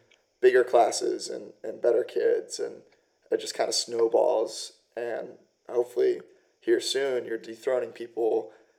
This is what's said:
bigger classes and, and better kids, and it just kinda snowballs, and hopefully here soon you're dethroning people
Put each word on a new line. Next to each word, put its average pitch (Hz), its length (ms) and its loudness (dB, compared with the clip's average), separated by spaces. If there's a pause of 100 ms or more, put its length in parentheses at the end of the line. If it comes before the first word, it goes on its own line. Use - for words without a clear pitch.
(420)
bigger 127 220 8
classes - 680 2
and, - 240 -12 (100)
and - 180 -12
better 123 220 2
kids, - 560 -2
and - 220 -10 (500)
it 110 80 0
just - 160 -10
kinda 113 180 -2
snowballs, 113 1000 0 (220)
and 117 340 -8 (400)
hopefully 120 520 0 (380)
here 113 200 2
soon 131 460 -2
you're 113 120 -6
dethroning 117 540 -4
people 113 600 -2 (280)